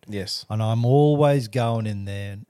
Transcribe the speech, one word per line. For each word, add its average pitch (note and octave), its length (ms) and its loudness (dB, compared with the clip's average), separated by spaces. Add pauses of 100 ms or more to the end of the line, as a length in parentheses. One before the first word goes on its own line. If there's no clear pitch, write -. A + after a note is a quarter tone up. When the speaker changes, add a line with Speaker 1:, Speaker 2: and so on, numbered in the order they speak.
Speaker 1:
Yes. G2+ 400 -8
Speaker 2:
And A2 140 -4
I'm A2+ 240 0
always C#3+ 640 4
going A#2 380 -2
in G2+ 200 -6
there G2+ 320 -8 (120)